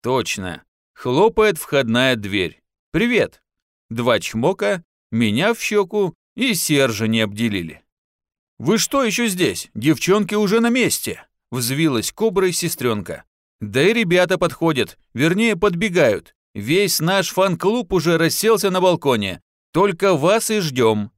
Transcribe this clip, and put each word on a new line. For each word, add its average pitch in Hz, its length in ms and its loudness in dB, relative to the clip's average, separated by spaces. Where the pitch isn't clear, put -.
Точно. 98 600 -4
Хлопает 202 640 2
входная 127 580 0
дверь. 98 460 -4
«Привет». 214 500 0
Два 117 300 0
чмока, 180 640 -2
меня 117 420 0
в - 80 -6
щёку 202 540 -2
и 247 180 -2
Сержа 135 540 0
не 113 140 2
обделили. 101 640 -4
«Вы 160 180 2
что 277 260 0
ещё 233 240 -2
здесь? 175 460 -2
Девчонки 170 640 0
уже 214 240 2
на 233 100 2
месте!» 190 560 -2
Взвилась 127 640 -2
коброй 190 400 0
сестрёнка. 110 720 -4
«Да 107 200 -2
и 202 120 4
ребята 180 440 2
подходят, 165 600 -2
вернее, 190 420 0
подбегают. 170 800 0
Весь 165 460 0
наш 180 300 0
фан-клуб 190 640 0
уже 165 240 2
расселся 196 520 2
на 185 120 0
балконе. 123 600 0
Только 190 440 2
вас 190 340 0
и 214 100 0
ждём». 117 580 0